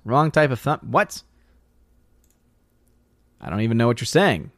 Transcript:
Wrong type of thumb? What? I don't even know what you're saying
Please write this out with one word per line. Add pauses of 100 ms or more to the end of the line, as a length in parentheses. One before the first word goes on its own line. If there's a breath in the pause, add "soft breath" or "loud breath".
Wrong
type
of
thumb?
What? (2250)
I
don't
even
know
what
you're
saying